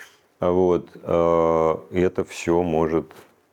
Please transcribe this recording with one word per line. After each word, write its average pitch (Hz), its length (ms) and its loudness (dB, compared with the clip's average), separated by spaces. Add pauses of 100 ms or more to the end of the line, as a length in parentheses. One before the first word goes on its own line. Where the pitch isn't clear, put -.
(400)
Вот, 90 480 0 (160)
э, 82 720 2 (160)
и 90 100 -4
это 92 220 -2
все 85 400 -2
может 80 480 -2 (420)